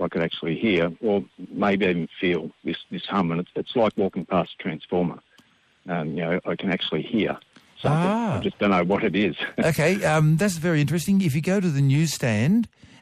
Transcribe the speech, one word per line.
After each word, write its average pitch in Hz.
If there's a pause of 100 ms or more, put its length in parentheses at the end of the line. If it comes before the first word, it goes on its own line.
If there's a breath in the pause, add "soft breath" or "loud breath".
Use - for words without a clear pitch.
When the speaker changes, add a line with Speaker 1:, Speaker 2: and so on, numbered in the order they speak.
Speaker 1:
I 87
could 87
actually 82
hear, 87
or 101 (260)
maybe 101
even 85 (100)
feel 87 (120)
this, - (140)
this -
hum, 185
and 85
it's, 87
it's -
like 113
walking 95
past 87 (100)
a -
transformer. 87 (720 soft breath)
Um, 80
you 87
know, 87
I 87
can 95
actually 80
hear 78 (420)
something. 147
Speaker 2:
Ah. 208
Speaker 1:
I -
just -
don't 101
know 90
what 95
it 92
is. 98 (120)
<laughs> -
Speaker 2:
Okay, 165
um, 156
that's 196
very 160
interesting. 170
If 165
you 160
go 185
to 180
the 139
newsstand 139 (360 loud breath)